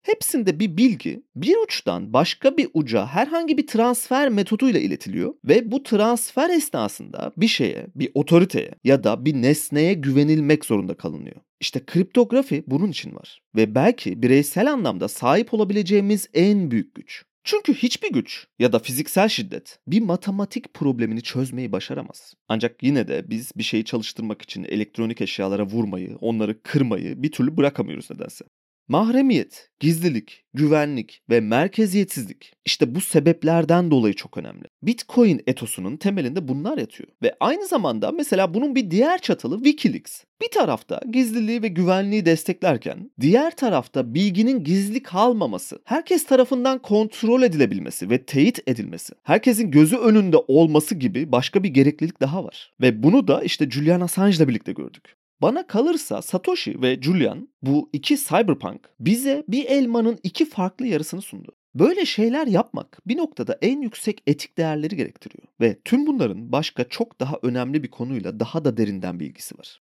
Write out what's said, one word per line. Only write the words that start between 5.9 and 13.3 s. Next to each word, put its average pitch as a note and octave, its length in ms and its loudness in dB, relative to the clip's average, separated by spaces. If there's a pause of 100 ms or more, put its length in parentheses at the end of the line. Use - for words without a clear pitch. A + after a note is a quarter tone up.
esnasında - 880 -4
bir G3+ 100 2
şeye, - 480 -2
bir C3+ 180 -4
otoriteye E3 580 2 (120)
ya B2+ 200 4
da A#2 220 0
bir D3+ 80 2
nesneye C#3+ 600 2
güvenilmek D3+ 720 2
zorunda F#2+ 280 -2
kalınıyor. D2+ 420 -10 (240)
İşte - 260 -8
kriptografi A3+ 840 0
bunun D#3 220 0
için - 260 -10
var - 260 -20 (140)